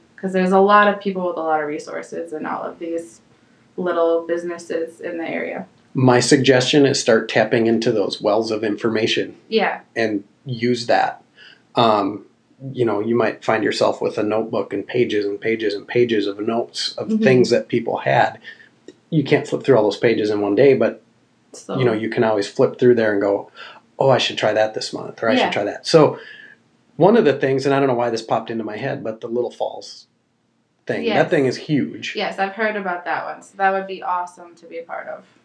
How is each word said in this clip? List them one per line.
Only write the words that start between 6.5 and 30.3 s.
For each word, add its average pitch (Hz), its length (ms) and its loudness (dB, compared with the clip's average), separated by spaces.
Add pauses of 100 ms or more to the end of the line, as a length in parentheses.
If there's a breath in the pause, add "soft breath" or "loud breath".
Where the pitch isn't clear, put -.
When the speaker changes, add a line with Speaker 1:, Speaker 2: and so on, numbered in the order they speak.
Speaker 2:
is - 140 0
start 113 280 2
tapping 113 380 2
into 113 260 2
those - 280 -2
wells 107 300 0
of 107 140 -4
information. 110 720 -2 (120)
Speaker 1:
Yeah. 190 320 -2 (160)
Speaker 2:
And 107 280 -2 (200)
use 120 420 -2
that. - 360 0 (540 soft breath)
Um, 107 480 2 (480)
you 123 120 -2
know, 104 160 0
you 117 160 -2
might 110 280 -2
find 110 200 0
yourself 107 380 0
with - 160 -4
a 110 40 -2
notebook 107 500 -4
and 101 140 -6
pages 107 380 0
and 101 160 -6
pages 110 340 -2
and 98 120 -10
pages 113 400 0
of 101 140 -6
notes - 580 -6
of - 100 -8
Speaker 1:
Mm-hmm. 220 160 0
Speaker 2:
things 123 260 6
that 113 180 0
people 117 300 -2
had. 123 400 0 (720 loud breath)
You 156 140 2
can't 139 220 0
flip - 160 -6
through 131 140 4
all 107 80 4
those 104 120 0
pages 110 340 0
in 104 100 -2
one 101 140 0
day, 131 200 6
but, 113 280 0 (500)
Speaker 1:
So - 260 -8
Speaker 2:
you 131 60 2
know, 113 80 2
you 110 180 -4
can 120 140 -2
always 107 240 0
flip 143 300 0
through 123 160 6
there 110 180 2
and 101 80 0
go, 101 300 -2 (480 loud breath)
"Oh, 139 120 4
I 120 80 4
should 110 200 -4
try 110 140 0
that 107 220 0
this - 180 -8
month," - 300 -12
or, 113 60 0
"I 113 60 2
should 254 120 2
Speaker 1:
Yeah. - 40 -4
Speaker 2:
try 104 140 -2
that." - 220 -8
So 151 320 4 (760 loud breath)
one 196 200 6
of 226 80 6
the 143 80 4
things, 135 340 -2
and 139 80 2
I 135 60 2
don't 139 80 2
know 123 60 0
why 120 160 -2
this 113 120 -4
popped 113 280 -4
into 113 140 -6
my 107 120 -8
head, 127 260 -6
but 110 180 -8
the 120 80 -10
Little 117 220 -4
Falls - 560 -10 (800)